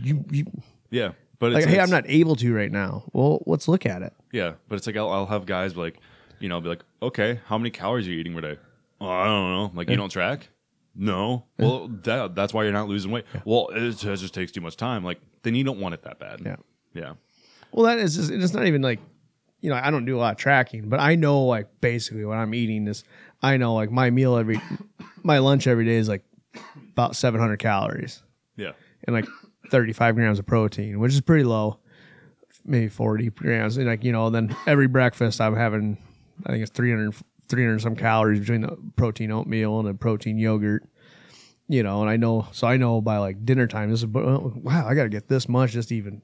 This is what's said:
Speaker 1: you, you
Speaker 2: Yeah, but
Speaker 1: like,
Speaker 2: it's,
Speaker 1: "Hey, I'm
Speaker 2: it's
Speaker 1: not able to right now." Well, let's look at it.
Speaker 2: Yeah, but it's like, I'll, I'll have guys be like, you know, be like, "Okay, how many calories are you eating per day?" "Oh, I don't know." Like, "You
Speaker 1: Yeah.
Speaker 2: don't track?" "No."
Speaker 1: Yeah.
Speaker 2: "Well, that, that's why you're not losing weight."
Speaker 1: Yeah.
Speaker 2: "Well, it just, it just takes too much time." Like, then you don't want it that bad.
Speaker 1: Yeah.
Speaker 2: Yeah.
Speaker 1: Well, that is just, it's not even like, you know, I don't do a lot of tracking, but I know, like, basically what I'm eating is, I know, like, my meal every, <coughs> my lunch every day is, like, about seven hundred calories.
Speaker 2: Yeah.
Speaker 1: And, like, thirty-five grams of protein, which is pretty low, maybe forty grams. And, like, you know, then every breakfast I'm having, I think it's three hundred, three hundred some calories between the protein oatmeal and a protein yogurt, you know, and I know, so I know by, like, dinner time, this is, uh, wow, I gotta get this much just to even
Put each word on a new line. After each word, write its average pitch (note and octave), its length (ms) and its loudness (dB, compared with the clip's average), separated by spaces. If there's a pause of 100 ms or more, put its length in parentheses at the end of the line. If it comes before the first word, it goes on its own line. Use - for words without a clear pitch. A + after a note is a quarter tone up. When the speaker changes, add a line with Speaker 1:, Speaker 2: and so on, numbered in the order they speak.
Speaker 1:
you, C#3 280 -2
you C#3+ 140 -2 (460)
Speaker 2:
Yeah, A2+ 200 -2 (300)
but A#2+ 120 2
Speaker 1:
like, D3+ 120 4
Speaker 2:
it's, D#3 80 4
Speaker 1:
"Hey, G3 80 6
I'm - 40 6
Speaker 2:
it's F#3 80 2
Speaker 1:
not D3 140 2
able D#3+ 300 4
to A#2 180 2
right G#2 180 0
now." G2+ 400 -4
Well, D3 340 2
let's D#3 220 0
look F#3 160 2
at F2+ 160 -4
it. - 140 -12 (180)
Speaker 2:
Yeah, F#2 200 -4 (160)
but G#2 80 -6
it's F#2+ 100 -8
like, G#2+ 100 -6
I'll, G#2+ 140 -2
I'll G2 160 -2
have G2+ 180 -4
guys F#2 300 -4
be F2 60 -10
like, E2 180 -10 (400)
you G2+ 100 -8
know, F2 140 -6
be E2+ 80 -8
like, E2+ 120 -8 (200)
"Okay, A#2 440 -2
how G#2+ 120 -2
many A#2 120 -4
calories G2+ 380 -4
are - 40 -6
you D#2+ 80 -4
eating E2+ 140 -8
per E2 60 -10
day?" D2+ 180 -10 (440)
"Oh, G2 60 -8
I F#2 180 0
don't G2 260 0
know." G2 220 -4
Like, E2+ 140 -8
"You B2 40 0
Speaker 1:
Yeah. B2 60 2
Speaker 2:
don't G2 120 -4
track?" G2+ 380 -4 (480)
"No." G#2 480 -2 (140)
Speaker 1:
Yeah. A2+ 80 2
Speaker 2:
"Well, B2 220 0 (140)
that, A2 320 -2
that's G2 180 -2
why A2 120 0
you're G#2 80 0
not G#2 160 -2
losing G2+ 240 -4
weight." A#2 200 -6
Speaker 1:
Yeah. G2+ 120 -10
Speaker 2:
"Well, A2 280 2
it G#2+ 80 -4
just, A2+ 240 -4
it G2+ 120 -4
just F#2 180 -10
takes F#2 160 -6
too F#2 100 -12
much E2 160 -12
time." A2+ 280 -6
Like, F2+ 160 -8 (220)
then A#2 120 -2
you C3 80 2
don't C3+ 160 -4
want F#2 160 -6
it - 80 -14
that - 160 -16
bad. - 260 -16
Speaker 1:
Yeah. - 120 -8 (360)
Speaker 2:
Yeah. D#2+ 200 -12 (580)
Speaker 1:
Well, A3+ 160 4
that A#3 140 4
is E3 160 0
just, D#3+ 160 -2
it's F3+ 220 0
not G#3 120 2
even D3 160 4
like, A#2+ 160 0 (600)
you D#3+ 100 -2
know, C3 100 0
I C#3 120 0
don't B2+ 140 0
do C3 100 0
a - 20 0
lot A2+ 140 2
of G2+ 60 -6
tracking, B2 500 2
but C3 100 2
I D3 160 4
know, C#3+ 300 4
like, A#2 240 0 (120)
basically A2+ 440 -2
what A2 140 -2
I'm A2 160 -2
eating A2 340 -2
is, G#2 160 -8 (380)
I C3+ 160 4
know, A#2 160 0
like, A2 180 0
my B2+ 180 4
meal B2 260 4
every, A2 240 0 (320)
<coughs> - 300 -20
my D3+ 160 4
lunch C3+ 300 4
every A#2 160 4
day A2+ 140 2
is, A2 100 2
like, G2 160 -4 (680)
about A#2+ 220 0
seven A#2 260 0
hundred G#2+ 180 0
calories. G#2 640 -2 (340)
Speaker 2:
Yeah. F#2+ 160 -10 (320)
Speaker 1:
And, A#2+ 100 -2
like, G#2+ 120 0 (440)
thirty-five A#2 440 2
grams A2 240 2
of G2 80 -6
protein, G#2+ 520 0
which B2 140 2
is C#3 80 4
pretty D#3 240 4
low, G#2+ 340 0 (840)
maybe A#2 240 0
forty A2 420 -2
grams. A2 460 0
And, C3 100 0
like, A2+ 160 -2
you B2 100 0
know, A2+ 180 2
then A2+ 260 0 (100)
every C#3+ 220 4
breakfast B2 520 2
I'm G#2+ 140 2
having, G#2+ 440 0 (480)
I - 60 -4
think A2+ 100 -2
it's G#2+ 100 -8
three A#2+ 180 0
hundred, G#2+ 240 -2 (340)
three B2 160 2
hundred A2 160 2
some A2+ 160 -2
calories A2 440 4
between A2+ 220 0
the - 140 -6 (200)
protein A2 340 -2
oatmeal A2 500 -2
and G#2+ 80 -2
a G2 60 -4
protein A2 440 -2
yogurt, G#2+ 460 0 (840)
you B2+ 140 2
know, G2+ 200 -2
and G#2+ 80 0
I A2+ 60 2
know, A#2 360 2
so - 140 -2
I B2 100 4
know A#2 240 2
by, G#2+ 180 0
like, G2 260 -4
dinner B2+ 220 4
time, G#2+ 240 -2
this A#2 120 0
is, A2+ 120 -4
uh, C3 240 2 (160)
wow, C3 320 0
I B2 80 2
gotta C#3 140 2
get G#2 200 -6
this C3 200 0
much B2 240 2
just A#2 180 -4
to A#2 60 -2
even G2+ 280 -8